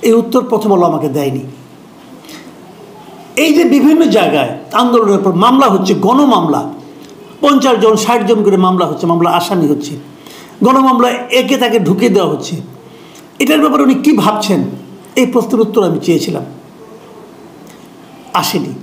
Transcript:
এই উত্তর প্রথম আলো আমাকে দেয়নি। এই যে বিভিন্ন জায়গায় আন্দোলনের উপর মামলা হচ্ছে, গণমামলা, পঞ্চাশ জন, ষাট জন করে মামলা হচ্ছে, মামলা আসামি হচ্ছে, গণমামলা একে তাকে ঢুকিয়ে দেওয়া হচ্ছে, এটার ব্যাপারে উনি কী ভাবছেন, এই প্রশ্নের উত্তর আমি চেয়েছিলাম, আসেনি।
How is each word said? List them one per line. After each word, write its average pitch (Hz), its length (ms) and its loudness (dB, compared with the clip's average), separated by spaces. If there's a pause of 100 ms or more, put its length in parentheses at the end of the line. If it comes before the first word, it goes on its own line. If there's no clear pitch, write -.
এই 226 120 4
উত্তর 247 300 -2
প্রথম 214 240 -2
আলো 175 160 2
আমাকে 151 260 -4
দেয়নি। 135 260 -4 (2000)
এই 320 120 2
যে 339 80 4 (100)
বিভিন্ন 302 280 4 (140)
জায়গায় 147 340 0 (320)
আন্দোলনের 226 380 2
উপর 185 120 0 (120)
মামলা 262 300 4
হচ্ছে, 190 180 0 (140)
গণমামলা, 226 560 2 (800)
পঞ্চাশ 262 420 2
জন, 220 100 4 (100)
ষাট 233 160 0 (100)
জন 226 160 2
করে 190 200 2
মামলা 185 240 0
হচ্ছে, 151 220 -8
মামলা 170 160 0 (100)
আসামি 170 340 -2
হচ্ছে, - 200 -6 (720)
গণমামলা 262 440 2 (320)
একে 262 220 0
তাকে 233 240 0
ঢুকিয়ে 185 300 0
দেওয়া 180 160 0
হচ্ছে, 143 220 -8 (880)
এটার 302 200 2
ব্যাপারে 294 240 0
উনি 262 180 4
কী 302 80 4 (100)
ভাবছেন, 202 380 0 (600)
এই 247 120 2
প্রশ্নের 233 320 0
উত্তর 214 240 -2
আমি 156 180 -2
চেয়েছিলাম, 165 380 -2 (2000)
আসেনি। - 320 -6 (100)